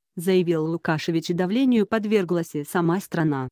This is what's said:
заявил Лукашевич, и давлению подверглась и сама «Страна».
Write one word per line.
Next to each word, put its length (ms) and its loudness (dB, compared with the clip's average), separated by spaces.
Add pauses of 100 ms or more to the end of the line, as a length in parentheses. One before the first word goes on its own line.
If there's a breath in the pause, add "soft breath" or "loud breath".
(160)
заявил 500 2
Лукашевич, 640 -2
и 20 0
давлению 540 2
подверглась 680 -2
и 100 -4
сама 360 0
«Страна». 520 -2